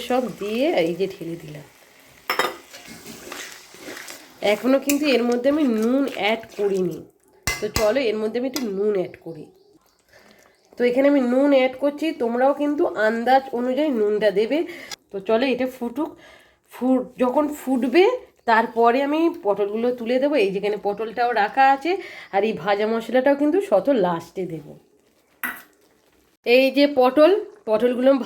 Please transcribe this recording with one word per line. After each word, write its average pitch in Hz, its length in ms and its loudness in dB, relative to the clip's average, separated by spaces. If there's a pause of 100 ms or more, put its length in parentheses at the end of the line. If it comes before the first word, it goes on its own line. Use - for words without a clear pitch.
সব 247 140 0 (160)
দিয়ে 220 260 -2 (200)
এই 175 140 -2
যে 196 60 0 (100)
ঢেলে 170 280 -10
দিলাম। 151 220 -16 (3000)
এখনও 254 320 2
কিন্তু 285 180 2 (120)
এর 233 140 2
মধ্যে 240 240 0
আমি 311 100 0 (160)
নুন 247 240 2 (160)
অ্যাড 220 220 -2 (160)
করিনি। 185 420 -2 (600)
তো 214 60 -6 (140)
চলো 214 200 2 (100)
এর 214 120 -2
মধ্যে 220 180 -4
আমি 262 120 -4
একটু 262 120 -6 (140)
নুন 208 240 0
অ্যাড - 140 -8 (100)
করি। 156 200 -16 (1300)
তো - 120 -2
এখানে 269 220 2
আমি 285 100 4 (100)
নুন 277 260 4
অ্যাড 262 160 2 (100)
করছি, 294 240 -2 (160)
তোমরাও 247 380 2
কিন্তু 294 220 0 (240)
আন্দাজ 247 360 2 (140)
অনুযায়ী 254 320 0 (100)
নুনটা 208 300 2 (100)
দেবে। 226 200 0 (520)
তো 202 60 -10 (120)
চলো 226 240 2
এটা 254 140 -2 (100)
ফুটুক, 240 320 -6 (640)
ফুট-, 254 360 0 (140)
যখন 262 220 0 (140)
ফুটবে 262 440 2 (460)
তারপরে 233 480 4 (100)
আমি 302 120 0 (260)
পটলগুলো 208 420 -2 (120)
তুলে 233 240 -2
দেবো। 294 200 0
এই 196 120 2
যেখানে 208 300 -2
পটলটাও 220 460 -2 (100)
রাখা 214 240 2 (100)
আছে, 294 160 -4 (440)
আর 196 120 4
এই 220 60 -2 (100)
ভাজা 202 300 0
মশলাটাও 254 480 2
কিন্তু 302 160 2 (120)
শত 190 180 2 (180)
লাস্টে 175 380 -4 (100)
দেবো। 151 180 -14 (1700)
এই 254 200 6 (120)
যে 285 80 6 (140)
পটল, 262 320 6 (360)
পটলগুলো 247 440 2 (140)